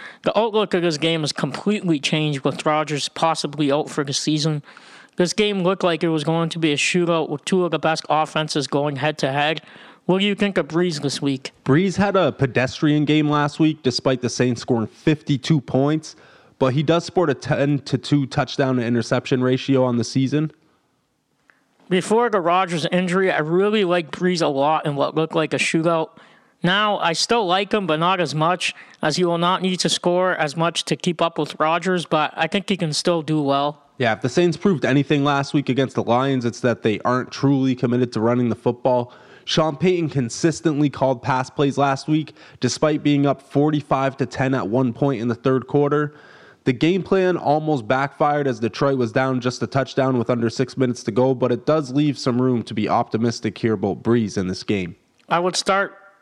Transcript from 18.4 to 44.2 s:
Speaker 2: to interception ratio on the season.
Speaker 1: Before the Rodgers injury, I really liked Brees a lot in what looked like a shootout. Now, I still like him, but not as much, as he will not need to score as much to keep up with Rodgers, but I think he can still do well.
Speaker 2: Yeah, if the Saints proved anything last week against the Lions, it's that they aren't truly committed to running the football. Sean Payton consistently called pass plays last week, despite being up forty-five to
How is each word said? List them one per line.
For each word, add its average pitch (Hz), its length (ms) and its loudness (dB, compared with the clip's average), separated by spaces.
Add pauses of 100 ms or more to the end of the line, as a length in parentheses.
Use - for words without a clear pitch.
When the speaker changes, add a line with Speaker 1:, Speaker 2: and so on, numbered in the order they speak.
Speaker 2:
to 123 40 0
interception 120 600 0
ratio 131 400 2
on 123 140 0
the 113 80 0
season. 139 480 -2 (1400)
Speaker 1:
Before 220 400 2
the 208 100 2
Rodgers 170 500 0
injury, 185 400 0
I 160 100 0
really 190 440 2
liked 175 340 -2
Brees 180 240 0
a 160 60 2
lot 147 380 0
in 143 100 -4
what 139 200 -2
looked 160 200 -2
like 156 180 0
a 135 40 0
shootout. 165 540 0 (520)
Now, 202 340 2
I 170 160 0
still 226 320 0
like 190 280 0
him, 202 140 0
but 156 120 0
not 180 200 2
as 143 140 -2
much, 165 400 0 (280)
as 156 140 0
he 180 100 0
will 170 120 0
not 175 240 0
need 185 200 0
to 170 80 0
score 180 460 0
as 151 220 -4
much 165 280 -2
to 160 100 -2
keep 170 260 -2
up 165 160 0
with 151 220 -4
Rodgers, 170 460 0
but 151 300 0
I 160 120 0
think 196 220 -2
he 190 80 0
can 156 160 -2
still 170 280 0
do 151 200 0
well. 143 420 0 (160)
Speaker 2:
Yeah, 117 140 2
if - 80 -6
the 127 80 0
Saints 175 260 2
proved 165 300 0
anything 139 400 2
last 143 280 0
week 147 140 0
against 127 260 0
the 110 100 -2
Lions, 123 420 2
it's 117 160 -4
that 117 220 0
they 107 180 0
aren't 123 300 0
truly 135 440 2
committed 123 380 0
to 107 80 -4
running 120 260 2
the 110 80 -2
football. 123 580 -2 (300)
Sean 156 320 0
Payton 170 340 0
consistently 143 800 0
called 131 320 -2
pass 131 280 -2
plays 143 280 -2
last 139 300 0
week, 156 260 -2 (280)
despite 151 420 0
being 143 220 4
up 139 160 0
forty-five 143 760 0
to 135 80 -2